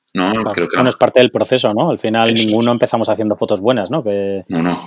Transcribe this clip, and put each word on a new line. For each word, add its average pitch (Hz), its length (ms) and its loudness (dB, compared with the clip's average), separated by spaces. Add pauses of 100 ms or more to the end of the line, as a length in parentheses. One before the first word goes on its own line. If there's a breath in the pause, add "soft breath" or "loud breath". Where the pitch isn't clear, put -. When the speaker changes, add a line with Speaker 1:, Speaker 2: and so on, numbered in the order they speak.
(120)
Speaker 1:
¿No? 95 180 -2
Speaker 2:
Claro. 107 220 -2
Speaker 1:
Creo 87 160 -2
que - 80 -4
Speaker 2:
Bueno, 123 80 2
Speaker 1:
no. 127 60 2
Speaker 2:
es - 60 -2
parte 127 240 4
del 123 100 6
proceso, 123 440 0
¿no? 151 160 0
Al 120 80 -2
final 113 320 0
Speaker 1:
Eso 113 120 2
es. 110 40 2
Speaker 2:
ninguno 117 260 2
empezamos 117 360 0
haciendo 107 280 -2
fotos 110 260 -2
buenas, 110 280 0
¿no? 147 140 -2
Que, 98 440 -4
Speaker 1:
No, 87 140 -2
no, 87 240 -2